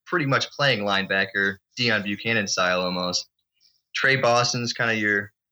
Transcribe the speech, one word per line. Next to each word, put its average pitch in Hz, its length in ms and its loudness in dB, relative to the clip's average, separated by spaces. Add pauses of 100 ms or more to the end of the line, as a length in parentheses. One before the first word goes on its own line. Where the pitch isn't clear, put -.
pretty 170 220 -2
much 127 240 0
playing 131 300 0
linebacker, 98 760 0 (220)
Deion 110 260 0
Buchanan 101 420 -2
style 92 360 0
almost. 90 460 -4 (680)
Trey 135 220 2
Boston's 120 580 2
kinda 117 200 0
your, 104 380 0 (200)